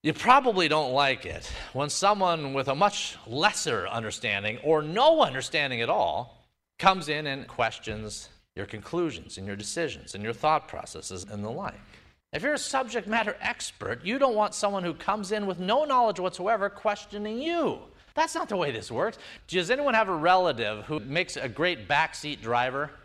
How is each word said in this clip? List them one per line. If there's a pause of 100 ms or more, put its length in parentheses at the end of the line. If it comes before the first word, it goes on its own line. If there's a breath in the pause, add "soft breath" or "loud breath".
you
probably
don't
like
it (220 loud breath)
when
someone
with
a
much (100)
lesser
understanding
or
no
understanding
at
all (360)
comes
in
and
questions (280)
your
conclusions
and
your
decisions
and
your
thought
processes
and
the
like. (520 loud breath)
If
you're
a
subject
matter
expert,
you
don't
want
someone
who
comes
in
with
no
knowledge
whatsoever
questioning
you. (320 soft breath)
That's
not
the
way
this
works. (280 loud breath)
Does
anyone
have
a
relative
who
makes
a
great
backseat
driver? (140)